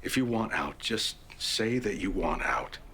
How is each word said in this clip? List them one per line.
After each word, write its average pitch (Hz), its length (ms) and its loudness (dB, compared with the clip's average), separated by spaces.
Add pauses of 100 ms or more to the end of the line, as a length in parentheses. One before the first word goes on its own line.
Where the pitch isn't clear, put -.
If - 140 -2
you 131 80 4
want 113 280 2
out, 110 260 0
just - 380 0 (220)
say 113 400 2
that 107 180 0
you - 140 0
want 90 320 2
out. - 360 0 (160)